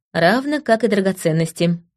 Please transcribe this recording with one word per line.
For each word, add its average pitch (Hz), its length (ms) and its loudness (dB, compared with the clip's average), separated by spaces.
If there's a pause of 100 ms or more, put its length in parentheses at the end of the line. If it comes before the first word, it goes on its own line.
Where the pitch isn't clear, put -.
(120)
равно 254 480 0
как 226 240 0
и 226 40 2
драгоценности. 175 920 -2 (140)